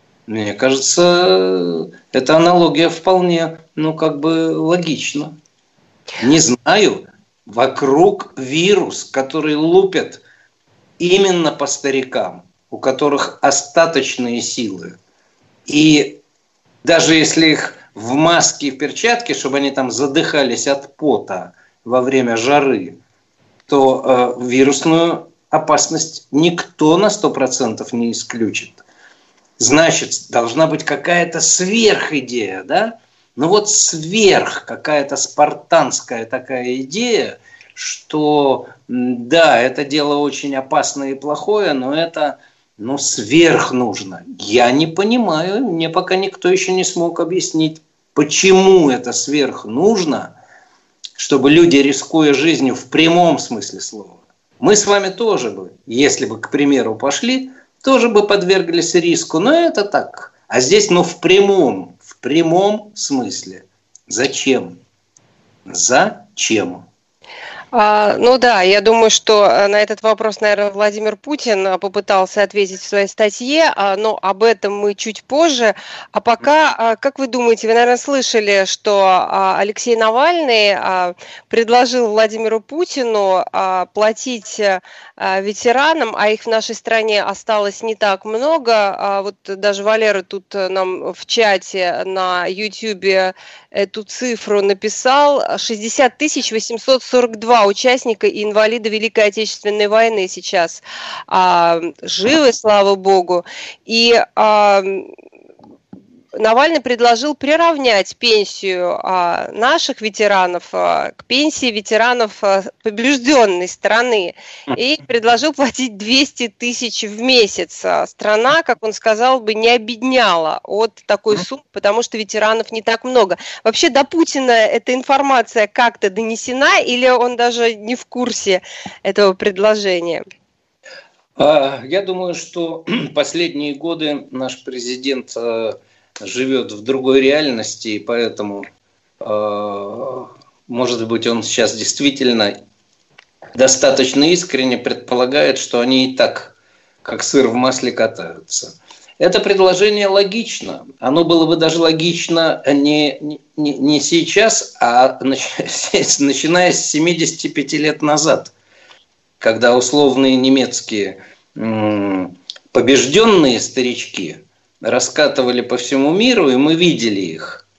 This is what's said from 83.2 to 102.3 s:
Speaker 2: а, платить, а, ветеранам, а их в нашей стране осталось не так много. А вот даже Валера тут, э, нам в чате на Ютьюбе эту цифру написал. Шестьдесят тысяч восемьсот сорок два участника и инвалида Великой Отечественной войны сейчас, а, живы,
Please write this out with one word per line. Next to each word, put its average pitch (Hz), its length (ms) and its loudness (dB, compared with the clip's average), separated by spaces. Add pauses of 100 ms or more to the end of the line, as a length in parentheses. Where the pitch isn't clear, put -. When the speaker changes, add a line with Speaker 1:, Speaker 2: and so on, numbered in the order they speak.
Speaker 2:
а, 185 340 -2
платить, 220 760 -4 (560)
а, 190 240 -4
ветеранам, 240 760 0
а 208 120 0
их 214 140 -2
в - 60 -10
нашей 220 280 -2
стране 220 480 -2
осталось 202 580 -4
не 220 140 -6
так 190 280 -2
много. 240 480 -2 (240)
А 196 260 -4
вот 196 120 -10 (100)
даже 196 380 -4
Валера 214 400 0
тут, 190 320 -14
э, 190 140 -2
нам 185 440 -4
в - 140 -20
чате 190 800 0
на 185 420 -4
Ютьюбе 190 880 -2 (360)
эту 202 340 -4
цифру 214 580 -2
написал. 254 960 0
Шестьдесят 226 600 -2
тысяч 294 340 -4
восемьсот 233 500 -2
сорок 240 340 0
два 220 300 4
участника 233 600 0
и 208 180 -2
инвалида 214 440 0
Великой 214 400 0
Отечественной 208 600 -2
войны 220 400 2
сейчас, 180 540 -4 (440)
а, 175 540 2 (220)
живы, 240 500 0